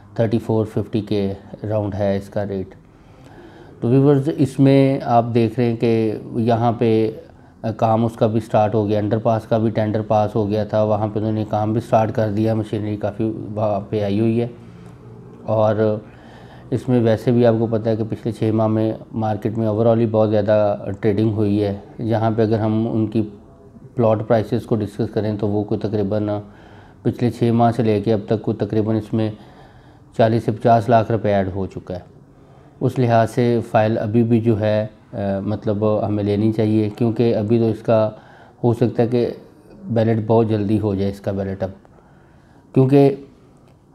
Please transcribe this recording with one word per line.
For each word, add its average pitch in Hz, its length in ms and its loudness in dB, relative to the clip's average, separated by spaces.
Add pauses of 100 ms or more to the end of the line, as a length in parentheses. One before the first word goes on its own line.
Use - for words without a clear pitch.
(200)
थर्टी 117 180 0
फ़ोर 110 280 0
फिफ्टी 107 360 -4
के 101 320 -2 (320)
राउंड 104 300 -4
है 98 220 0
इसका 101 260 -6
रेट। 98 260 -6 (1120)
तो 117 80 -2
व्यूअर्स, 135 400 4
इसमें 135 720 2
आप 120 220 2
देख 117 360 0
रहे 120 80 2
हैं 117 160 -2
कि 113 380 0 (220)
यहाँ 117 360 2
पे, 110 400 2 (460)
अ, 110 60 -4
काम 113 340 0
उसका 113 220 0
भी 110 120 0
स्टार्ट 107 340 0
हो 110 120 2
गया, 104 140 0
अंडरपास 110 460 -2
का 117 140 0
भी 110 120 0
टेंडर 107 300 -2
पास 107 340 0
हो 110 100 0
गया 104 200 -2
था, 107 180 0
वहाँ 107 240 0
पे 104 120 -4
उन्होंने 110 260 -2
काम 107 280 -2
भी 117 60 0
स्टार्ट 110 320 0
कर 110 180 -2
दिया, 110 260 0
मशीनरी 104 420 -4
काफ़ी 104 320 -6
वहाँ 104 640 -4
पे 107 100 -2
आई 101 180 -2
हुई 113 180 0
है। 117 140 -2 (960)
और 107 580 0 (680)
इसमें 123 300 0
वैसे 113 300 2
भी 120 120 4
आपको 113 240 2
पता 113 220 -2
है 110 80 0
कि 113 60 -2
पिछले 110 280 -6
छः 110 220 -2
माह 110 140 2
में 110 320 0 (140)
मार्केट 107 420 -4
में 113 120 -2
overall 113 300 2
ही 117 80 2
बहुत 110 240 2
ज़्यादा 104 600 2
ट्रेडिंग 107 440 0
हुई 104 260 0
है। 101 240 -2 (180)
यहाँ 113 300 0
पे 110 100 0
अगर 110 180 2
हम 110 280 0
उनकी 110 340 -2 (720)
प्लॉट 113 320 2
प्राइसेस 113 380 0
को 123 100 -2
डिस्कस 107 340 -4
करें 107 280 -2
तो 107 100 -2
वो 104 160 0
कोई 104 140 -4
तकरीबन 104 520 -2 (760)
पिछले 120 280 -2
छः 117 220 0
माह 117 180 4
से 117 120 -2
लेके 107 280 0
अब 101 180 -2
तक 107 120 0
कोई 113 140 -4
तकरीबन 110 400 -2
इसमें 107 420 -4 (800)
चालीस 113 280 2
से 120 60 -2
पचास 113 380 2
लाख 113 220 4
रुपए 107 180 0
ऐड 98 200 0
हो 95 180 -6
चुका 90 280 -12
है। 90 100 -14 (760)
उस 127 180 -2
लिहाज 117 280 4
से 120 340 0
फ़ाइल 110 360 2
अभी 113 260 2
भी 113 180 2
जो 113 140 2
है, 107 300 0
अ, 98 580 -6
मतलब 104 600 -2
हमें 104 200 -2
लेनी 104 280 2
चाहिए, 107 380 2
क्योंकि 117 420 0
अभी 110 280 2
तो 113 100 2
इसका 110 500 0 (440)
हो 120 100 4
सकता 117 300 0
है 113 120 0
कि - 260 -2 (440)
बैलेट 110 420 0
बहुत 113 200 4
जल्दी 107 300 0
हो 101 180 -2
जाए 98 140 -2
इसका 101 220 -8
बैलेट 98 320 -6
अब, 95 120 -8 (1000)
क्योंकि 135 540 4 (680)